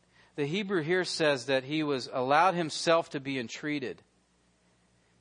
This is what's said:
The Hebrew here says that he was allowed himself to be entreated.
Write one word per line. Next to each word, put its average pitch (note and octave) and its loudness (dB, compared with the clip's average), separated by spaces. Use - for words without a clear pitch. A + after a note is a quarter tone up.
The D3 -2
Hebrew F#3+ -2
here F3+ 2
says C#3+ 2
that C3 2
he D3+ -2
was C#3 -2
allowed C#3+ 4
himself E3 0
to D3+ -6
be C3+ -6
entreated. B2+ -6